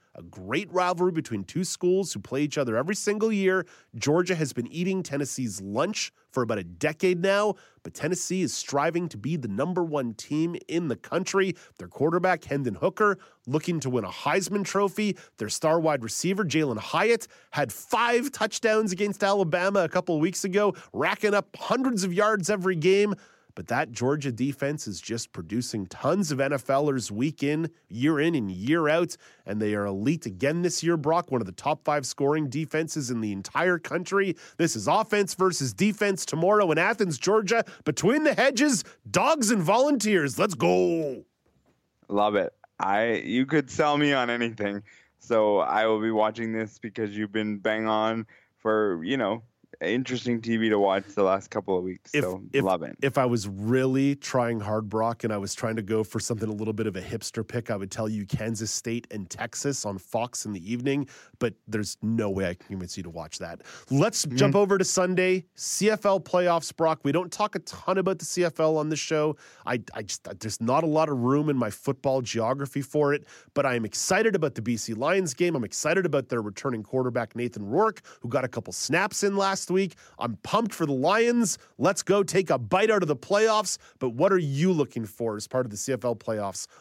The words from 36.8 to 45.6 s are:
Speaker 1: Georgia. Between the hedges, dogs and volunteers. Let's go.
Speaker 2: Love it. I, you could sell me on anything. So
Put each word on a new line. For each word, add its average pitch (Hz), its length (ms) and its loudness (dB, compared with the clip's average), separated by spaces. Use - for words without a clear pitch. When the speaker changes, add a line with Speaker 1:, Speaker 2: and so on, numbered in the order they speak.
Speaker 1:
Georgia. 214 480 2
Between 247 400 2
the 277 100 4
hedges, 262 500 4
dogs 233 400 4
and 214 120 4
volunteers. 208 760 4
Let's 190 140 2
go. 165 720 2
Speaker 2:
Love 104 240 2
it. 98 180 2
I, 101 460 2
you 120 220 0
could 139 240 0
sell 147 260 2
me 147 160 4
on 127 160 2
anything. 110 540 -2
So 107 420 2